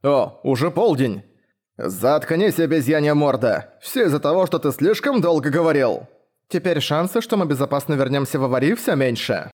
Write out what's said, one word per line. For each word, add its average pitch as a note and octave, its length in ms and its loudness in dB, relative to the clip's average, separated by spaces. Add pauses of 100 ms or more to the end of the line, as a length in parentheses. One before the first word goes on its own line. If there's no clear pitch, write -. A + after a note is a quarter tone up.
О, C#3 400 0
уже C3+ 280 0
полдень. C3+ 520 0 (540)
Заткнись, D#3 800 0
обезьянья D3+ 540 2
морда! B2+ 680 0
Всё A#3+ 240 -2
из-за D3 140 2
того, F3 260 0
что E3 140 -2
ты D3 120 0
слишком G#3 500 0
долго D#3 280 0
говорил. D3 580 0 (400)
Теперь E3+ 340 -2
шансы, F3+ 400 -2
что A3 160 -2
мы F#3 80 0
безопасно C#3 480 -2
вернёмся C3+ 460 0
в C3 40 0
Аварию, C3+ 340 0
всё F#3+ 180 0
меньше. A#2+ 580 -2